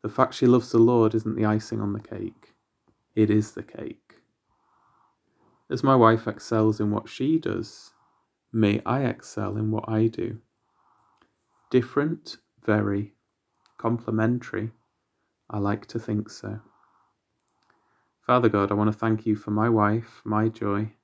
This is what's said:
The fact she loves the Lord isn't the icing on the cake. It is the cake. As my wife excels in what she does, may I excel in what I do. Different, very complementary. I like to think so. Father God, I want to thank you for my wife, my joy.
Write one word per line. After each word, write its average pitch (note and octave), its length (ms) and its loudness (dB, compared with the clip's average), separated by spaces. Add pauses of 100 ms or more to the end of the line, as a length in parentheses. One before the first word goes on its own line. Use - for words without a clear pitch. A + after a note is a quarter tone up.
The A2+ 60 -8
fact - 260 0
she C3+ 120 0
loves B2 260 4
the A#2 60 4
Lord A2+ 360 6
isn't G#2+ 220 -2
the G#2+ 100 2
icing G#2+ 340 -2
on G2+ 120 -4
the G2+ 80 -6
cake. - 540 -14 (600)
It G#2+ 140 4
is G#2+ 240 2
the G#2+ 100 -14
cake. - 580 -16 (1500)
As B2+ 140 -2
my C3+ 100 6
wife A2+ 320 6
excels A2 540 0
in G#2+ 100 0
what G#2+ 200 -6
she D3+ 280 -2
does, - 540 -8 (580)
may G#2+ 360 2
I C3 180 -2
excel G2+ 540 -6
in G#2+ 120 -2
what G#2+ 160 -4
I A2 200 2
do. A2+ 340 -4 (1300)
Different, C#3+ 680 -2 (260)
very G#2 480 0 (640)
complementary. A2+ 960 -2 (800)
I G#2+ 80 -6
like G2+ 300 -2
to A#2+ 100 -8
think G#2+ 320 -4
so. G#2+ 300 -12 (1600)
Father B2 260 2
God, G2+ 220 2
I G2+ 40 0
want G#2+ 160 2
to G#2+ 80 -6
thank A2 280 -2
you G#2+ 100 2
for G#2+ 140 -12
my G#2+ 180 0
wife, A2 560 0
my G#2+ 240 0
joy. G#2+ 560 -4